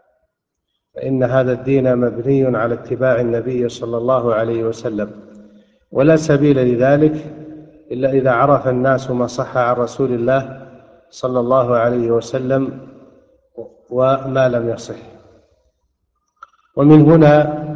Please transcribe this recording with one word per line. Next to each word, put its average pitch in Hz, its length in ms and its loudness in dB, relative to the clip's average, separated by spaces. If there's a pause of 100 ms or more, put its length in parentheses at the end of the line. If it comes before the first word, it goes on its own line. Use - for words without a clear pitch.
(960)
فإن 131 280 -4
هذا 127 280 0
الدين 127 460 0
مبني 123 600 0
على 117 160 -2
اتباع 120 460 -2
النبي 120 500 -2
صلى 117 280 -8
الله 120 360 0
عليه 113 300 -2
وسلم، 113 480 -6 (800)
ولا 147 240 4
سبيل 143 600 2
لذلك 147 500 2 (640)
إلا 131 200 -2
إذا 131 200 2
عرف 135 360 2
الناس 127 440 0
ما 123 160 -2
صح 127 300 -8
عن 123 180 0
رسول 123 380 -4
الله 127 540 -4 (420)
صلى 127 300 -4
الله 123 380 2
عليه 120 340 0
وسلم 127 760 -4 (1000)
وما 131 600 0
لم 117 200 -2
يصح. 110 260 -10 (1800)
ومن 151 240 8
هنا 151 600 4 (120)